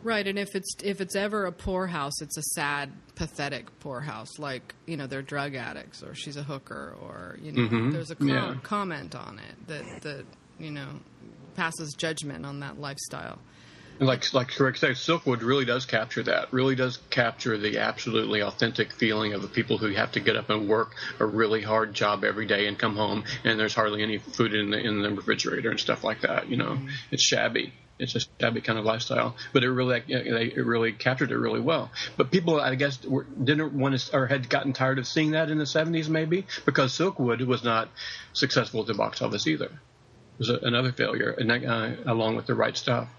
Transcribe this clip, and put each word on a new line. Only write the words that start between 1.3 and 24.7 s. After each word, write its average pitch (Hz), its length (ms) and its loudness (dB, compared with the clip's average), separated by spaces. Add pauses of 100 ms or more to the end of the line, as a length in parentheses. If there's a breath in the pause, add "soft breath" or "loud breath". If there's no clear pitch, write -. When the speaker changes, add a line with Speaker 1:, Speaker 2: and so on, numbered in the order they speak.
Speaker 1:
a 175 60 -2
poorhouse, 170 720 -2
it's 147 160 -10
a 160 40 -6 (120)
sad, 143 380 -2 (240)
pathetic 143 640 -6
poorhouse. 123 580 -10
Like, 139 380 -10 (100)
you 165 120 -8
know, 139 100 -8
they're 135 160 -6
drug 139 320 -6
addicts, - 480 -10
or 69 100 -14
she's 143 240 -10
a 143 60 -8
hooker, 139 580 -10
or, - 400 -14
you 156 100 -12
know, 127 120 0
Speaker 2:
Mm-hmm. 117 280 0
Speaker 1:
there's 156 200 -4
a - 40 -10
com- 143 120 0
Speaker 2:
Yeah. 131 340 0
Speaker 1:
comment 190 540 -4
on - 240 -14
it - 280 -18
that, 143 360 -12
that, 143 220 -10 (340)
you 156 100 -10
know, 139 300 -10 (560)
passes 165 420 -4
judgment 156 480 -4
on 143 140 -10
that 143 200 -10
lifestyle. 139 600 -10 (600 loud breath)
Speaker 2:
Like, 131 340 2
like 127 260 2
Rick 131 180 4
said, 147 180 4
Silkwood 135 460 0
really 131 240 4
does 120 200 0
capture 113 380 0
that, - 280 2
really 131 240 4
does 127 220 0 (120)
capture 117 480 0
the 104 220 0
absolutely 110 640 0
authentic 110 500 0
feeling 107 420 2
of 98 80 -4
the 98 60 -6
people 113 300 0
who 107 160 0
have 113 200 0
to 110 60 0
get 110 160 2
up 113 140 -2
and 107 180 2
work 107 240 4 (280 loud breath)
a 110 60 4
really 110 360 2
hard 107 320 2
job 104 320 2
every 107 200 0
day 104 220 4
and 101 100 -2
come 107 200 0
home 104 260 0 (220 loud breath)
and 113 120 4
there's 107 160 0
hardly 107 300 2
any 107 140 0
food 110 360 0
in 104 180 2